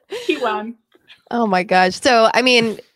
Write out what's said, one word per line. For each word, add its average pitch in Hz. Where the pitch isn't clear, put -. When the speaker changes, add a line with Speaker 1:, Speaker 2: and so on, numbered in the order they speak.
Speaker 1:
<laughs> 480
Speaker 2:
he 311
won. 220
Speaker 1:
Oh 240
my 185
gosh. 185
So, 226
I 226
mean, 233